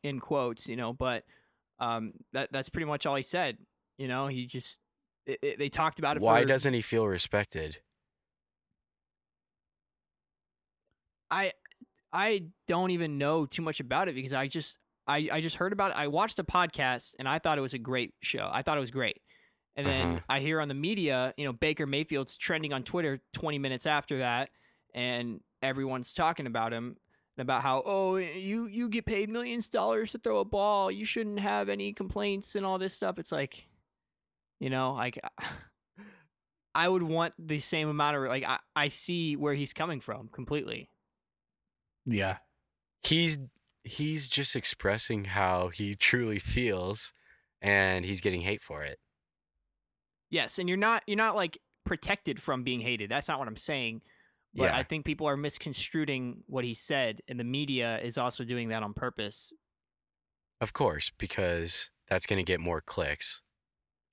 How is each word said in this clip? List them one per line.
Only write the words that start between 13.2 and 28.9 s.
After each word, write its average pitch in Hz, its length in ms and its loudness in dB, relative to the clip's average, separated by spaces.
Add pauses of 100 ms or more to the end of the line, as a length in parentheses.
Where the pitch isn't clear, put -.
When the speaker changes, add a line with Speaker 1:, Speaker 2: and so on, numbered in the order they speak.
Speaker 1:
too - 160 -2
much 160 180 -2
about 127 280 0
it 143 60 -6
because 131 180 -6
I 135 140 0
just, 147 300 -4 (300)
I, 151 260 2
I 156 80 0
just 160 160 0
heard 185 160 0
about 196 200 2
it. - 40 -2
I 147 120 0
watched 175 300 0
a 185 60 -2
podcast 147 760 0
and 131 100 -2
I 147 100 2
thought 156 200 4
it 139 40 0
was 135 120 -2
a 131 40 -2
great 123 440 -2
show. 101 300 0
I 127 100 0
thought 151 140 2
it 143 40 2
was 123 100 -2
great. 127 300 -2 (560)
And 143 100 -2
then 135 260 2
Speaker 2:
Uh-huh. 85 160 -2
Speaker 1:
I 135 120 2
hear 156 200 2
on 147 80 -2
the 139 60 -2
media, 143 600 0
you 147 80 -4
know, 135 80 -2
Baker 151 340 2
Mayfield's 139 500 0
trending 156 360 -2
on 135 100 -2
Twitter 147 380 -2 (120)
twenty 151 280 0
minutes 131 260 -2
after 147 320 2
that, 123 320 0 (420)
and 120 480 -2 (220)
everyone's 131 520 -2
talking 160 340 0
about 117 240 0
him 117 240 -6 (400)
and 135 60 -6
about 127 200 2
how, 131 240 2
"Oh, 190 300 2
you, 190 500 -2
you 226 220 -4
get 220 180 -2